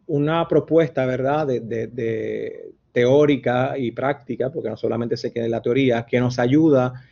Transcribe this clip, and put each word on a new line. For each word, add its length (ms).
una 400
propuesta, 580
¿verdad?, 400
de, 140
de, 280
de 840
teórica 840
y 140
práctica, 580
porque 200
no 80
solamente 400
se 160
queda 100
en 80
la 100
teoría, 440
que 160
nos 180
ayuda 540